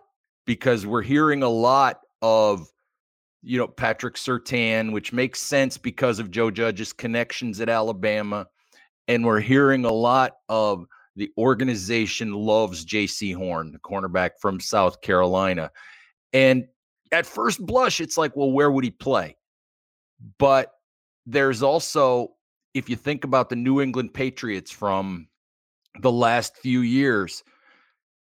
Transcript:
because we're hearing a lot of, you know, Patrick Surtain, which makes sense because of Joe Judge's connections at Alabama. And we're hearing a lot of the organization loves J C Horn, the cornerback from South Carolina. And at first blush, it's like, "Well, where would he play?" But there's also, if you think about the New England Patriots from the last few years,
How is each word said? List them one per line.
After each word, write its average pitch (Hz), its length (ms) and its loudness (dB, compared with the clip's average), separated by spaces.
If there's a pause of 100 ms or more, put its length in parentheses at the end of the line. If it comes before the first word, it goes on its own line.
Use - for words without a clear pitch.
(460)
because 117 400 -2
we're 110 160 -2
hearing 143 420 2
a 127 60 2
lot 123 520 2 (200)
of, 107 460 2 (760)
you 123 160 -6
know, 117 100 -2
Patrick 113 480 -4
Surtain, 113 760 -2
which 104 220 -6
makes 127 280 -2
sense 135 360 -2
because 123 420 -2
of 110 100 -8
Joe 113 220 0
Judge's 110 420 -4
connections 117 640 -6
at 113 100 -4
Alabama. 107 760 -2 (640)
And 117 180 2
we're 110 140 4
hearing 135 460 4
a 117 60 2
lot 120 460 2 (100)
of 104 380 0 (320)
the 101 200 -6
organization 113 960 0
loves 104 500 0
J 104 240 -2
C 101 240 -6
Horn, 87 400 -6
the - 80 -20
cornerback 92 520 -2 (100)
from 98 180 -2
South 95 420 0
Carolina. 92 720 0 (600)
And 131 320 4 (460)
at 165 140 0
first 214 400 -4
blush, 226 360 0
it's - 160 -8
like, 156 180 -2
"Well, 139 160 0
where 139 200 4
would 135 120 0
he 120 80 -2
play?" 98 460 -2 (1040)
But 135 320 4 (540)
there's 135 360 0
also, 135 720 0 (400)
if 131 160 -6
you 123 60 -2
think 139 280 -6
about 127 260 0
the 123 60 -6
New 127 240 0
England 127 340 -4
Patriots 123 580 -6
from 95 560 -4 (720)
the 123 100 4
last 120 460 0
few 127 240 -2
years, 120 600 0 (800)